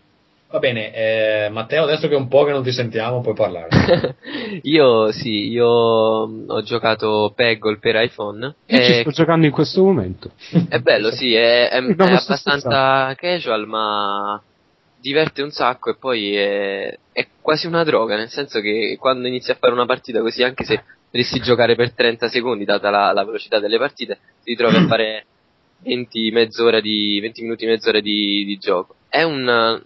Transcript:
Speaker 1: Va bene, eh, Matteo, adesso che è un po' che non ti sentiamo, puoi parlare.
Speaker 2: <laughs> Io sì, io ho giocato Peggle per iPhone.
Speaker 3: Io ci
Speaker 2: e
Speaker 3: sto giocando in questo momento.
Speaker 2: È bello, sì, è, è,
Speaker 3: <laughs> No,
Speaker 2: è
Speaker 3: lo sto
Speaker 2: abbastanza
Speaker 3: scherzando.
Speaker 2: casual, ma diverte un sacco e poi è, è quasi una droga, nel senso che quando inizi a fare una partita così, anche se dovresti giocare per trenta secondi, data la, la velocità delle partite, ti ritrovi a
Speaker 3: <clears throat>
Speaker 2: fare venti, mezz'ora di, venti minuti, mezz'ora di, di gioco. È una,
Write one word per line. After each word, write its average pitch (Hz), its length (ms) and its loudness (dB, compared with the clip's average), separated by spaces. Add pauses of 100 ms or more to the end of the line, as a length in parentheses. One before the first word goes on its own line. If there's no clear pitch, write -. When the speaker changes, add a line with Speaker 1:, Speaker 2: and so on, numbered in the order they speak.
(500)
Speaker 1:
Va 156 100 -4
bene, 113 340 -4
eh, 110 560 0
Matteo, 113 320 -2
adesso 156 260 0
che 143 60 0
è - 20 2
un 127 120 -2
po' 143 160 4
che 147 80 0
non 135 100 -2
ti 123 100 -2
sentiamo, 120 480 -4
puoi 110 140 -4
parlare. 90 800 0
Speaker 2:
<laughs> 233 460 -10
Io 123 480 4
sì, 107 400 -4
io 117 160 2
ho 110 960 0
giocato 110 720 0
Peggle 107 440 0
per 110 220 0
iPhone. 113 540 -6 (120)
Speaker 3:
Io 127 160 2
ci 123 100 4
Speaker 2:
e 120 80 4
Speaker 3:
sto 131 100 -2
giocando 165 360 2
in 139 60 2
questo 156 300 0
momento. 117 480 0 (380)
Speaker 2:
È 160 100 -2
bello, 117 320 2
sì, 123 240 0
è, 117 360 4
è, 127 120 0
Speaker 3:
<laughs> 185 120 0
No, 185 120 4
Speaker 2:
è 180 40 4
Speaker 3:
lo 185 80 6
sto - 140 -2
Speaker 2:
abbastanza 143 280 -2
Speaker 3:
scherzando. 135 560 2
Speaker 2:
casual, 135 500 -2
ma 104 720 -2 (600)
diverte 139 420 -2
un 147 80 -6
sacco 123 400 -2
e 104 80 -4
poi 107 380 -2
è, 101 600 -2 (160)
è - 140 -4 (140)
quasi 156 260 -2
una 170 160 0
droga, 113 340 0
nel 113 140 -6
senso 139 300 -4
che 107 380 -2
quando 127 280 -2
inizi 127 240 -6
a 127 80 0
fare 123 140 4
una 123 140 0
partita 123 340 -2
così, 113 240 0
anche 127 200 -4
se - 180 -2 (280)
dovresti 120 300 -2
giocare 117 340 4
per 117 180 0
trenta 117 360 -2
secondi, 117 360 -4
data 101 260 0
la, 101 220 2
la 98 120 0
velocità 107 340 -4
delle 107 200 0
partite, 117 400 -6 (260)
ti 120 60 -12
ritrovi 120 260 2
a 175 100 4
Speaker 3:
<clears throat> - 0 -
Speaker 2:
fare 110 380 -2 (560)
venti, 120 500 -4
mezz'ora 113 500 2
di, 104 400 -2
venti 113 220 -10
minuti, 113 240 -6
mezz'ora 110 340 0
di, 101 460 -2
di 101 120 -4
gioco. 95 360 -2 (140)
È 147 140 0
una, 123 640 0